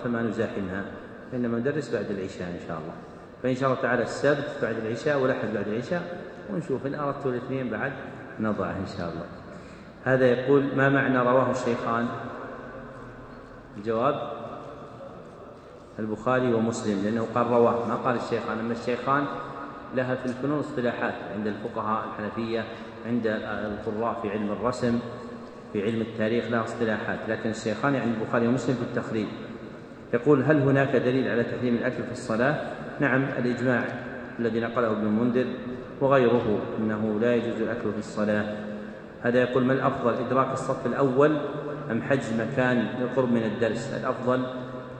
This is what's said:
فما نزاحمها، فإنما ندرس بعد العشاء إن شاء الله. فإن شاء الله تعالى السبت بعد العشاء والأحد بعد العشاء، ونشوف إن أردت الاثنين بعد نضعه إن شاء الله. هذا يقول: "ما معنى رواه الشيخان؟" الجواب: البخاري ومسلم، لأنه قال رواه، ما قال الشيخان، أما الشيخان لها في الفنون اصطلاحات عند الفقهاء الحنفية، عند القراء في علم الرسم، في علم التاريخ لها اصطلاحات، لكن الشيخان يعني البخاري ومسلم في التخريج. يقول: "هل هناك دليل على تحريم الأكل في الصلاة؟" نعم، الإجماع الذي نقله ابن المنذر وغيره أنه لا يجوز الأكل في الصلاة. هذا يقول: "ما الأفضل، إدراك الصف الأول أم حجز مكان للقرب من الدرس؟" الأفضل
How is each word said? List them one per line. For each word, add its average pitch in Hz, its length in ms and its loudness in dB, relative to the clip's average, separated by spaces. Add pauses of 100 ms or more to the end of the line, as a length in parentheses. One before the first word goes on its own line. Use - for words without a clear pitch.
فما 120 180 0
نزاحمها، 98 640 -2 (460)
فإنما 120 280 0
ندرس 139 360 -2
بعد 101 160 -2
العشاء 92 360 -6
إن 87 200 -8
شاء 85 100 -4
الله. 78 160 -8 (500)
فإن 127 120 2
شاء 135 140 2
الله 123 120 0
تعالى 120 220 2
السبت 143 460 2 (120)
بعد 113 140 0 (100)
العشاء 139 340 0
والأحد 123 340 2
بعد 104 140 -2
العشاء، 131 520 -4 (340)
ونشوف 139 320 -2
إن 139 100 -4
أردت 143 300 -2
الاثنين 123 440 -2
بعد 113 220 -2 (480)
نضعه 98 320 0
إن 92 160 -4 (100)
شاء 85 120 -4
الله. 82 160 -6 (800)
هذا 127 220 6
يقول: 135 380 6 (120)
"ما 135 140 6
معنى 131 280 4
رواه 123 340 4
الشيخان؟" 117 560 0 (1700)
الجواب: 113 600 0 (1600)
البخاري 120 540 2
ومسلم، 110 500 2
لأنه 113 320 0
قال 120 120 4
رواه، 117 400 6
ما 113 80 0
قال 127 200 0
الشيخان، 110 440 -2
أما 113 120 -2
الشيخان 135 540 0 (680)
لها 127 200 0
في - 100 -4
الفنون 139 340 -2
اصطلاحات 117 540 -2 (220)
عند 107 120 -2
الفقهاء 107 600 -2
الحنفية، 110 560 -2 (440)
عند 117 200 2
القراء 107 960 -2
في 104 80 0
علم 104 220 0
الرسم، 117 480 0 (720)
في 104 100 0
علم 113 180 0
التاريخ 110 500 0
لها 113 120 2
اصطلاحات، 107 640 -2
لكن 110 220 -2
الشيخان 110 440 0
يعني 117 180 0
البخاري 117 360 2
ومسلم 131 280 2
في 110 60 -2
التخريج. 110 460 -2 (840)
يقول: 127 300 6
"هل 147 180 6
هناك 135 340 4
دليل 123 320 4
على 113 160 2
تحريم 117 320 0
الأكل 120 280 0
في - 80 -6
الصلاة؟" 120 440 2 (440)
نعم، 131 240 4
الإجماع 123 600 2 (560)
الذي 117 200 2
نقله 117 320 2
ابن 107 100 0
المنذر 117 440 4 (560)
وغيره 120 580 6 (200)
أنه 107 420 0
لا 120 140 4
يجوز 110 260 0
الأكل 110 300 -2
في 107 80 -2
الصلاة. 104 560 0 (680)
هذا 123 180 6
يقول: 123 240 4
"ما 131 80 4
الأفضل، 131 400 2
إدراك 127 400 2
الصف - 320 -2
الأول 135 520 4 (540)
أم 113 100 0
حجز 123 320 0
مكان 117 540 2 (120)
للقرب 123 320 2
من 113 120 4
الدرس؟" 110 500 0
الأفضل 127 500 0 (560)